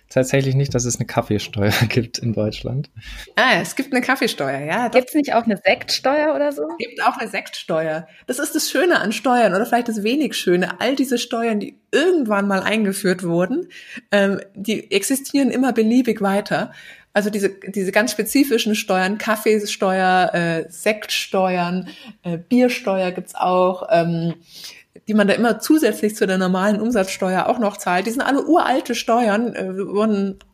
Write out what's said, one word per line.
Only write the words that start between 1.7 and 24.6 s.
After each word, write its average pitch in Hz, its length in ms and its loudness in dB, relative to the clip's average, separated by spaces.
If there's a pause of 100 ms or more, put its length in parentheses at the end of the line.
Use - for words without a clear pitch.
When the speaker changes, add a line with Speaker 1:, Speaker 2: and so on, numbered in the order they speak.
Speaker 1:
<laughs> 110 80 2
gibt 117 300 -2
in 117 160 -2
Deutschland. 117 560 -4 (460)
Speaker 2:
Ah, 220 260 4
es - 120 -8
gibt - 180 -6
eine 247 100 2
Kaffeesteuer, 160 580 -2
ja, 165 300 -2
doch. 247 80 4
Speaker 3:
Gibt's - 160 -2
nicht 285 180 0
auch 226 120 2
eine 220 120 0
Sektsteuer 285 760 0
oder 285 180 0
so? 302 160 -6 (100)
Speaker 2:
Es 240 80 -8
gibt - 160 -10
auch 254 140 2
eine 226 140 -8
Sektsteuer. 160 760 -4 (200)
Das 254 120 -4
ist - 160 -4
das - 160 -2
Schöne 320 300 2
an 214 120 -2
Steuern 233 420 2
oder 202 100 2
vielleicht 240 240 0
das 220 140 -4
wenig 240 340 0
Schöne. - 420 0
All 240 160 0
diese 262 220 0
Steuern, 233 420 -2
die - 200 -10 (120)
irgendwann 254 560 2
mal 190 140 0
eingeführt 190 640 0
wurden, 180 440 0 (440)
ähm, 196 300 2 (120)
die 202 380 -4
existieren 269 580 0
immer 254 220 0
beliebig 226 480 2
weiter. 196 520 0 (420)
Also 208 160 2
diese, 202 180 0
diese 190 440 -6
ganz 214 200 2
spezifischen 226 640 2
Steuern, 190 420 0
Kaffeesteuer, 202 1160 0
äh, 170 340 0
Sektsteuern, 185 1200 -2 (360)
äh, 170 120 -4
Biersteuer 190 720 2
gibt's - 240 -10
auch, 185 560 0
ähm, 170 440 0 (760)